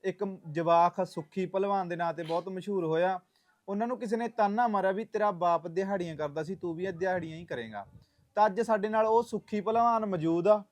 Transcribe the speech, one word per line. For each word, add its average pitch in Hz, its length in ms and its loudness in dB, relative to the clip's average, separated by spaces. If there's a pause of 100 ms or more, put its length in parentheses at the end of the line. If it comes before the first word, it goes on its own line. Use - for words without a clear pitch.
ਇੱਕ 190 360 -6 (100)
ਜਵਾਕ 170 560 4
ਸੁੱਖੀ 180 400 -6
ਭਲਵਾਨ 196 440 -2
ਦੇ 170 60 -4
ਨਾਂ 170 180 -2
ਤੇ 165 100 -8
ਬਹੁਤ 170 260 -4
ਮਸ਼ਹੂਰ 185 360 -4
ਹੋਇਆ। 175 340 2 (480)
ਉਹਨਾਂ 202 200 -2
ਨੂੰ 240 120 -4
ਕਿਸੇ 226 180 -2
ਨੇ 233 100 -4
ਤਾਨਾ 220 400 2
ਮਾਰਿਆ 190 240 2
ਵੀ 196 140 -2
"ਤੇਰਾ 208 260 0
ਬਾਪ 170 360 2
ਦਿਹਾੜੀਆਂ 180 480 -2
ਕਰਦਾ 151 280 -4
ਸੀ, 185 120 -6
ਤੂੰ 165 200 -6
ਵੀ 180 100 -4
ਇਹ 190 80 -4
ਦਿਹਾੜੀਆਂ 170 440 -4
ਹੀ 170 80 -14
ਕਰੇਂਗਾ।" 110 400 -8 (500)
ਤਾਂ 208 100 6
ਅੱਜ 208 160 0
ਸਾਡੇ 214 280 0
ਨਾਲ 220 160 2
ਉਹ 226 180 4
ਸੁੱਖੀ 214 380 -4
ਭਲਵਾਨ 226 440 2
ਮੌਜੂਦ 170 420 0
ਆ। 208 240 6